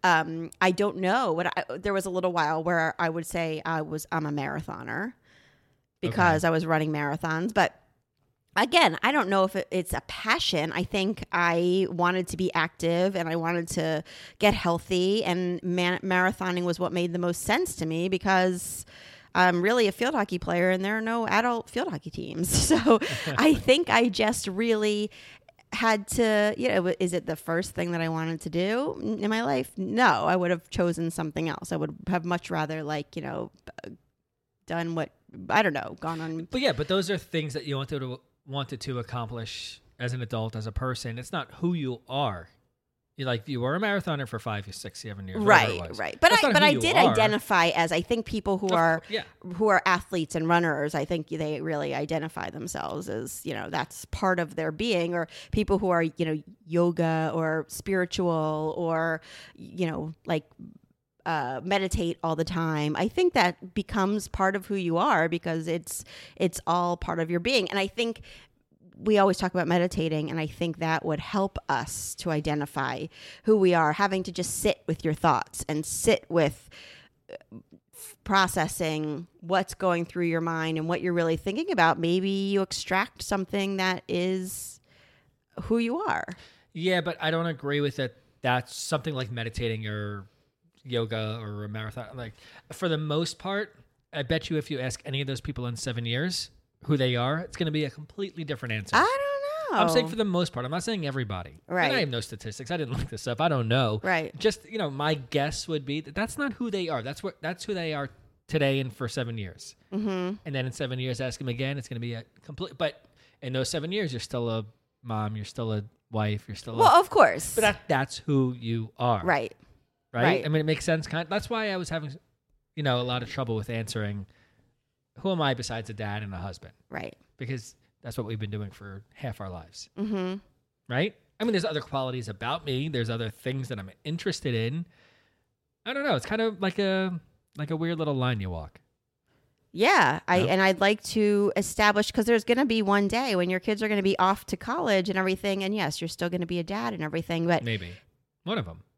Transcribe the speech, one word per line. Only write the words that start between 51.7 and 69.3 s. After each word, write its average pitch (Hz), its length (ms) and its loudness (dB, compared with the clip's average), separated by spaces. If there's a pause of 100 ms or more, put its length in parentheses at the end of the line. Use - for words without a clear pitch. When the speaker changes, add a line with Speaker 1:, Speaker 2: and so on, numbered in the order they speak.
Speaker 1:
identify 151 540 -4
themselves - 600 -8
as, 113 340 -8
you 156 80 -6
know, 104 160 -6
that's - 380 -6
part 185 340 -2
of 160 160 -6
their 160 160 -2
being, 175 420 0
or 170 140 -2 (240)
people 202 260 2
who 196 120 0
are, 170 140 4
you 165 200 -2
know, 156 180 -2 (240)
yoga 160 680 2
or 160 340 0
spiritual 160 1080 0
or, 160 420 0 (340)
you - 320 -4
know, 156 280 -4 (100)
like, 160 200 0 (840)
uh, 131 360 -2
meditate 190 600 0
all 165 120 2
the 160 80 2
time. 156 520 0
I 190 120 2
think 359 260 2
that 180 400 2
becomes 202 540 0
part 190 280 0
of 190 80 -4
who 202 120 -2
you 170 200 0
are 180 320 4
because 165 400 -2
it's, - 360 -6 (320)
it's 180 300 0
all 175 300 2
part 170 220 -4
of 165 120 -2
your 175 100 2
being. 226 280 2
And 196 100 0
I 196 80 2
think 226 360 -4 (800)
we 214 140 4
always 196 220 6